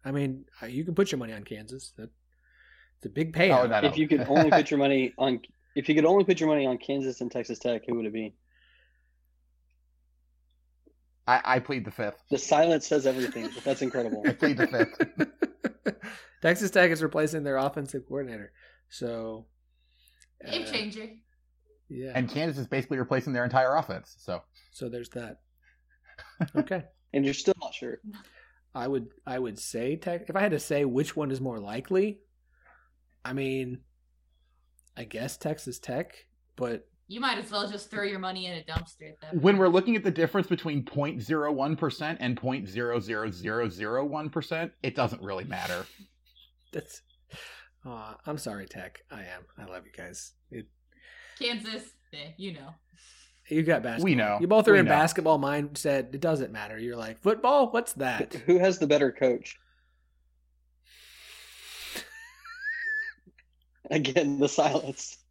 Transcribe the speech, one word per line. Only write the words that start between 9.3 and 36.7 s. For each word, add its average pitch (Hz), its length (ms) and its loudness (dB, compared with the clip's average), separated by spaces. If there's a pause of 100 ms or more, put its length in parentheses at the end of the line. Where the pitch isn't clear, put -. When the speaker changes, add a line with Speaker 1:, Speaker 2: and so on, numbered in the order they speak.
Speaker 2:
I, 123 160 6
I 127 160 4
plead 123 260 -4
the 104 60 -10
fifth. 104 380 -6
Speaker 3:
The 139 80 2
silence 156 500 4
says 143 180 2
everything. 127 440 0 (140)
That's 139 180 0
incredible. 117 420 -2
Speaker 2:
<laughs> 101 40 2
I 120 60 2
plead 143 240 2
the 160 100 4
fifth. - 1300 -2 (260)
Speaker 1:
<laughs> - 200 -20
Texas 185 300 2
Tech 180 200 6
is 160 120 0
replacing 156 400 0
their 139 140 0
offensive 139 500 -4
coordinator. 120 440 -8 (380)
So, 113 560 -8 (1040)
Speaker 4:
Game 339 140 -4
Speaker 1:
uh, - 80 -8
Speaker 4:
changing. 214 500 -8 (680)
Speaker 1:
yeah. 127 260 -10
Speaker 2:
And 123 140 -2
Kansas 151 280 -4
is 131 100 -6
basically 135 300 -2
replacing 131 360 0
their 123 100 0
entire 131 320 4
offense. - 440 -4
So, 87 220 -8 (300)
Speaker 1:
so 127 180 -10
there's 120 200 -12
that. 120 300 -12 (1160)
Okay. 190 340 0
<laughs> - 60 -20 (180)
Speaker 3:
And 139 120 4
you're 139 80 2
still - 280 2
not - 120 -10
sure. - 260 -10 (760)
Speaker 1:
I 127 120 -4
would, 131 200 -2 (180)
I 127 140 -6
would 117 180 -4
say 127 380 -4
Tex-, 170 340 -6
if 165 60 -6
I 190 60 4
had 208 100 2
to 147 80 0
say 143 260 0
which 135 300 0
one 147 160 -2
is 131 100 -4
more 120 180 -4
likely, 185 600 0 (1040)
I 127 80 -8
mean, 131 460 -4 (1160)
I 120 80 -12
guess 117 340 -8
Texas 151 420 -8
Tech, - 460 -8 (300)
but - 320 -6 (200)